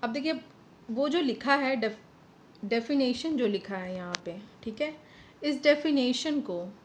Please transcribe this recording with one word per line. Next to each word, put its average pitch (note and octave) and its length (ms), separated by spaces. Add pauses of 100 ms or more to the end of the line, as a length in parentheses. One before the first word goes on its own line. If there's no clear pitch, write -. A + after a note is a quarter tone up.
अब A#3 100
देखिए C#4+ 260 (520)
वो C4+ 180
जो E4+ 120
लिखा C4+ 340
है C4+ 200
डेफ-, A3 300 (600)
definition B3 720
जो A#3+ 100
लिखा G3 300
है F#3 180
यहाँ F3 300
पे, F3 120 (260)
ठीक A3 180
है, D4+ 140 (480)
इस C#4+ 200
definition D4 800
को F3 220 (220)